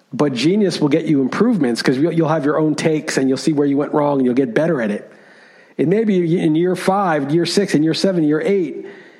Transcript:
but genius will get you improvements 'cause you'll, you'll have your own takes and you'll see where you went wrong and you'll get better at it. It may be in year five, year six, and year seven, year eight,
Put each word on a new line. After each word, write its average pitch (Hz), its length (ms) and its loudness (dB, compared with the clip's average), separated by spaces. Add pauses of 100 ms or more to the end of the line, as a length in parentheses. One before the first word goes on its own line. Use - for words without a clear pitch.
(120)
but 139 200 0
genius 175 480 0
will 151 80 2
get 151 160 0
you 143 180 2
improvements 147 580 0
'cause 139 160 0
you'll, 160 160 0
you'll 165 160 2
have 156 160 0
your 147 140 0
own 156 160 2
takes 156 440 -2
and 135 100 2
you'll 131 100 0
see 160 140 -2
where 143 160 2
you 139 80 0
went 143 180 -2
wrong 147 240 0
and 131 80 2
you'll 123 80 2
get 127 180 0
better 147 300 0
at 107 80 -2
it. 104 180 -8 (680)
It 139 100 2
may 214 160 2
be 180 340 2
in 156 160 0
year 175 220 0
five, 175 560 0
year 170 140 2
six, - 280 0
and 147 80 2
year 160 120 0
seven, 180 300 0
year 151 200 0
eight, 175 400 -2 (360)